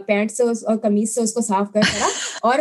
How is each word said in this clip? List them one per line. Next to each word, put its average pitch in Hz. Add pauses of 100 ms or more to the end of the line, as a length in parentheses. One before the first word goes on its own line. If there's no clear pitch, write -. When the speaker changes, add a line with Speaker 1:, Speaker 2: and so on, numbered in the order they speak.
Speaker 1:
پینٹ 214
سے -
اس، 233
اور 220
قمیض 214
سے 240
اس 220
کو 240
صاف 202
کر 214
کرا 214 (200)
Speaker 2:
<laughs> -
Speaker 1:
اور 247